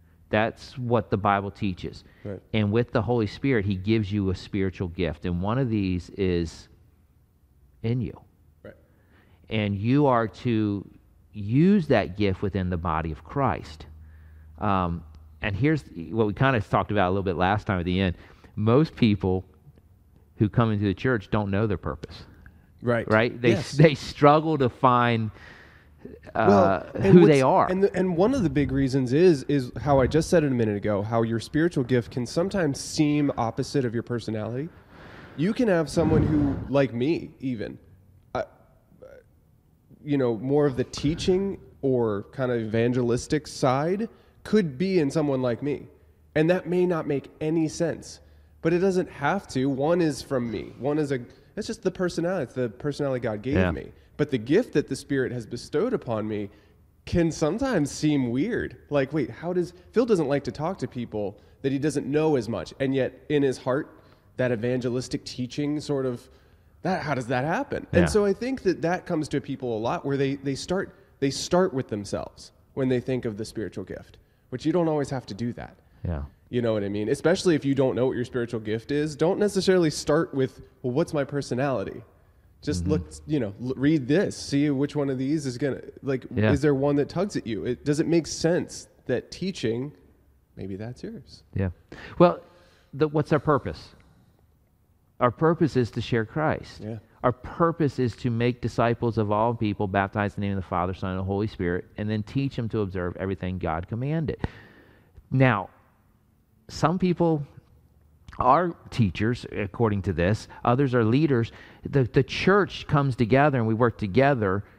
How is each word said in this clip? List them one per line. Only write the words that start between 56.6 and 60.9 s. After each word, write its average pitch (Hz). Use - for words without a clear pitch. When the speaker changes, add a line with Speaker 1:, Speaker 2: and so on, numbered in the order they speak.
Speaker 2:
can 170
sometimes 185
seem 143
weird. 135
Like, 143
wait, 151
how 160
does, 175
Phil 233
doesn't 170
like 143
to 117
talk 165
to 127
people 107